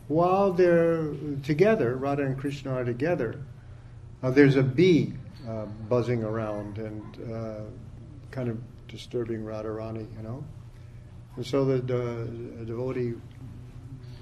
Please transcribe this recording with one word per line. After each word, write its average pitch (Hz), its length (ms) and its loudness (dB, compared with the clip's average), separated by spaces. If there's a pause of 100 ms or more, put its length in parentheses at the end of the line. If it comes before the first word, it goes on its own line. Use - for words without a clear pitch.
while 185 460 4
they're 165 600 6 (300)
together, 151 520 4
Radha 139 280 0
and 135 140 0
Krishna 139 360 -4
are 127 100 0
together, 123 580 0 (800)
uh, 131 80 2
there's 135 260 10
a 135 80 6
bee, 160 500 6 (340)
uh, 110 180 -6 (240)
buzzing 120 340 2
around 107 540 -4
and, 107 560 -10
uh, 110 280 -8 (680)
kind 123 180 -4
of 113 100 -4 (280)
disturbing 113 560 -6
Radharani, 110 640 -6 (100)
you 110 80 -12
know. 120 200 -8 (920)
And 123 100 -8
so 139 200 2
the, 131 120 4
the 120 880 -4
devotee, 120 480 -4 (1080)